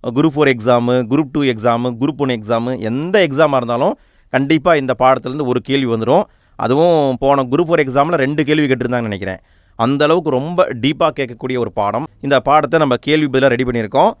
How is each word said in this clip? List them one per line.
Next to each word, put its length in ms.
குரூப் 320
ஃபோர் 180
எக்ஸாமு, 420
குரூப் 220
டூ 100
எக்ஸாமு, 580
குரூப் 180
ஒன் 120
எக்ஸாமு, 500
எந்த 480
எக்ஸாமா 280
இருந்தாலும் 440
கண்டிப்பா 460
இந்த 240
பாடத்துலேருந்து 460
ஒரு 160
கேள்வி 320
வந்துரும். 300
அதுவும் 640
போன 240
குரூப் 260
ஃபோர் 160
எக்ஸாம்ல 280
ரெண்டு 300
கேள்வி 240
கேட்டிருந்தாங்கன்னு 440
நினைக்கிறேன். 280
அந்த 300
அளவுக்கு 240
ரொம்ப 380
டீப்பா 280
கேட்கக்கூடிய 380
ஒரு 140
பாடம். 360
இந்த 180
பாடத்தை 400
நம்ம 160
கேள்வி 440
பதிலா 80
ரெடி 160
பண்ணியிருக்கோம். 580